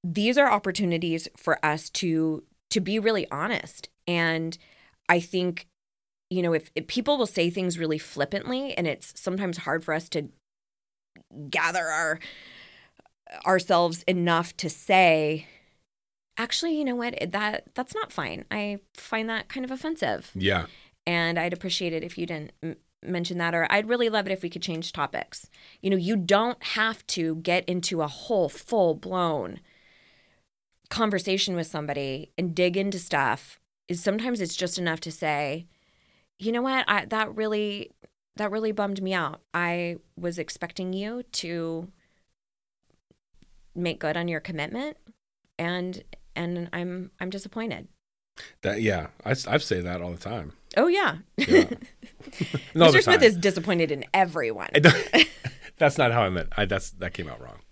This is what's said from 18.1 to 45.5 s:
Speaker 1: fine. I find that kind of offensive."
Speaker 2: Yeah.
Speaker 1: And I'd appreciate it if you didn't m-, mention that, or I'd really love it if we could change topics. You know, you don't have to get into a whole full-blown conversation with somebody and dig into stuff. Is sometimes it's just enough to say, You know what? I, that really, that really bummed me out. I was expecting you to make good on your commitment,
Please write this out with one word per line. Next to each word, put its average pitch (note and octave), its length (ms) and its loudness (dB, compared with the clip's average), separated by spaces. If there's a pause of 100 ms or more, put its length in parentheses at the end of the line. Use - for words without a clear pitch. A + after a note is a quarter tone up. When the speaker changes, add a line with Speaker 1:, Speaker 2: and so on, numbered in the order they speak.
Speaker 1:
fine. A2+ 360 -6
I G#3 300 -6 (160)
find A3 340 -6
that A3+ 200 -6
kind C4+ 160 -6
of B3+ 60 -8
offensive." C4 640 -4
Speaker 2:
Yeah. F#2 320 0 (400)
Speaker 1:
And E3+ 320 0
I'd F3 160 -2
appreciate F3 400 -4
it D#3+ 100 -4
if F3 140 -10
you E3+ 80 -4
didn't D#3 280 -8 (100)
m-, E3 140 -6 (260)
mention F3 360 -2
that, E3+ 140 0
or E3 180 2
I'd G#3+ 180 2
really A#3+ 200 2
love G#3+ 160 0
it F#3+ 60 -4
if F#3+ 100 -4
we F3 80 -6
could E3+ 140 -10
change E3 300 -6
topics. - 560 -6 (320)
You F#3+ 80 -2
know, G3 80 4
you F3+ 180 2
don't G3+ 480 2
have A3 440 -2
to D#3+ 280 -2
get F3 300 0
into F3 360 -2
a D3+ 60 0
whole F3+ 420 0
full-blown E3+ 1080 0 (1300)
conversation G3 680 0
with E3 120 -2
somebody C#3+ 680 -4
and F3 180 -2
dig F3+ 220 4
into G3 220 -2
stuff. C3+ 600 -2 (280)
Is F3 160 -4
sometimes A3 380 0
it's E3 140 -4
just F3+ 220 -4
enough E3+ 240 -2
to D#3+ 100 -10
say, D3+ 560 -2 (720)
You G#3+ 120 -2
know A#3+ 100 0
what? C4 260 0
I, G#3 180 2
that A3 300 -2
really, G#3+ 560 -2 (460)
that G#3 140 -2
really A3 200 0
bummed G3+ 300 -2
me F#3+ 120 -2
out. D#3+ 280 -2 (120)
I F3 440 -2 (180)
was F3 240 -4
expecting F3+ 540 -6
you G#3+ 300 -6 (100)
to E3 580 -4 (1800)
make F3 240 -2
good D#3+ 180 -2
on E3+ 100 -2
your D#3+ 120 -2
commitment, F#3 580 -6 (600)